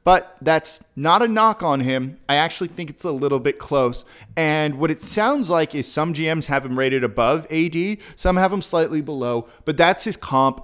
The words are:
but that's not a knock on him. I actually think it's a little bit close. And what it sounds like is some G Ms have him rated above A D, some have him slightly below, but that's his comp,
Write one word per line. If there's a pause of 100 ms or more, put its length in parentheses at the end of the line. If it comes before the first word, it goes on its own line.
but
that's (120)
not
a
knock
on
him. (100)
I
actually
think
it's
a
little
bit
close. (320)
And
what
it
sounds
like
is
some
G
Ms
have
him
rated
above
A
D, (180)
some
have
him
slightly
below, (160)
but
that's
his
comp,